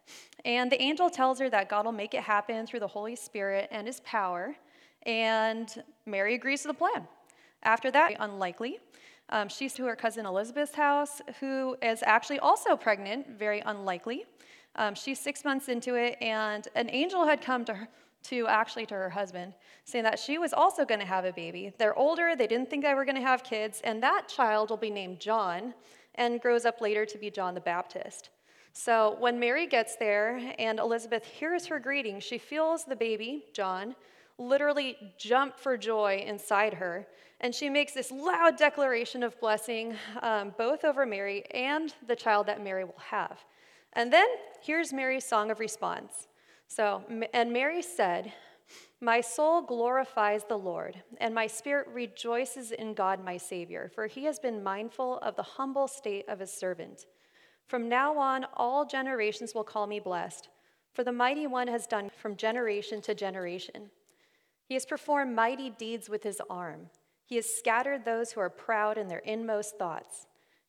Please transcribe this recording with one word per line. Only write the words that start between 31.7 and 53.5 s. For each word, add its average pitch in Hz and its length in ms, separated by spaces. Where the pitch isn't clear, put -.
greeting, 240 400
she 233 180
feels 311 460
the 269 120
baby, 226 580
John, 196 420
literally 277 600
jump 254 400
for 262 200
joy 208 500
inside 208 460
her. 180 340
And 240 160
she 294 140
makes 285 240
this 254 180
loud 330 460
declaration 262 640
of 233 160
blessing, 226 560
um, 208 360
both 262 260
over 277 220
Mary 202 460
and 294 420
the 240 80
child 208 320
that 208 140
Mary 190 220
will 175 160
have. - 360
And 240 180
then 370 160
here's 311 300
Mary's 262 340
song 214 260
of 214 100
response. 202 680
So, 202 420
"M-, 226 140
and 233 200
Mary 294 280
said, 185 520
'My 240 220
soul 311 400
glorifies 240 840
the 220 120
Lord, 185 440
and 226 160
my 226 140
spirit 285 400
rejoices 240 840
in 220 220
God 190 300
my 180 140
Savior, 175 560